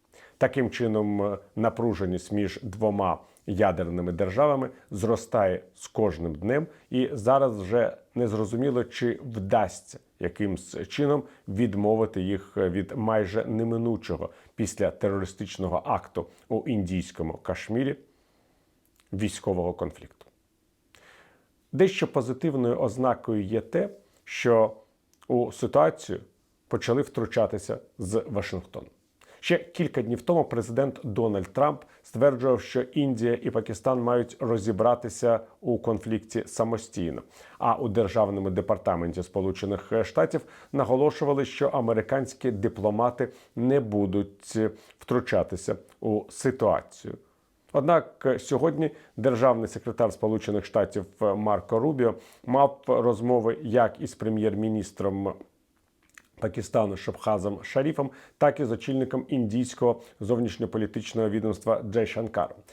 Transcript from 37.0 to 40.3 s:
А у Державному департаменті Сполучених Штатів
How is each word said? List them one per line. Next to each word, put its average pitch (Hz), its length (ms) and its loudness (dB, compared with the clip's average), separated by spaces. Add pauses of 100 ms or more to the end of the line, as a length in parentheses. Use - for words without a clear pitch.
А 117 160 2
у 127 120 -2
Державному 101 600 2
департаменті 90 760 0
Сполучених 95 720 -4 (100)
Штатів 160 380 0 (300)